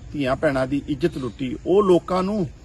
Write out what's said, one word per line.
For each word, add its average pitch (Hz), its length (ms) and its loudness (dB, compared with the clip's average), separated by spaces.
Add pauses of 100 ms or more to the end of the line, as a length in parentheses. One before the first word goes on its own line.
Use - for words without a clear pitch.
(140)
ਧੀਆਂ 131 220 0
ਭੈਣਾਂ 135 320 0
ਦੀ 139 200 -2
ਇੱਜ਼ਤ 151 300 -2
ਲੁੱਟੀ, 127 380 -6 (100)
ਉਹ 196 180 4
ਲੋਕਾਂ 185 400 2
ਨੂੰ 196 240 -2 (180)